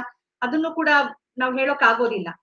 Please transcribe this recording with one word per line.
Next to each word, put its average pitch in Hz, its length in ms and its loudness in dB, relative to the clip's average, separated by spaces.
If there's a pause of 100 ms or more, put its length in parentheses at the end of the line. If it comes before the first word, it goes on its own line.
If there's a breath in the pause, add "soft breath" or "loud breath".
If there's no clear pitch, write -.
(420)
ಅದನ್ನು 311 300 -2
ಕೂಡ 320 180 0 (480)
ನಾವ್ 254 220 -2
ಹೇಳೋಕ್ 269 240 0
ಆಗೋದಿಲ್ಲ. 226 440 2 (160)